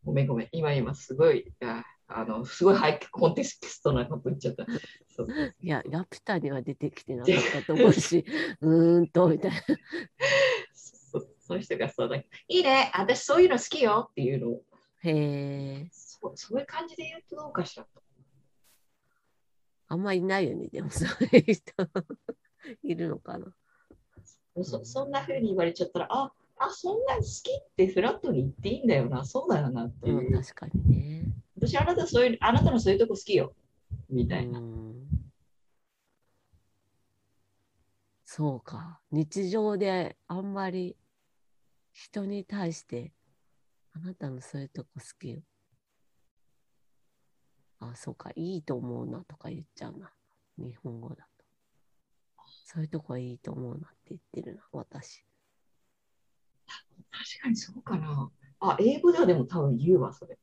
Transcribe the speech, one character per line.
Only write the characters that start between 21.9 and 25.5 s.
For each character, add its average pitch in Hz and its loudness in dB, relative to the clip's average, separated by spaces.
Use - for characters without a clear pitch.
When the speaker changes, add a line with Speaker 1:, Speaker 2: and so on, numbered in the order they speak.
Speaker 2:
い 311 -4
る 170 -4
の 151 -4
か - -12
な。 180 -16
Speaker 1:
そ-、 - -8
そ 269 -6
ん 277 -10
な 277 -2
風 277 -4
に 220 0
言 190 0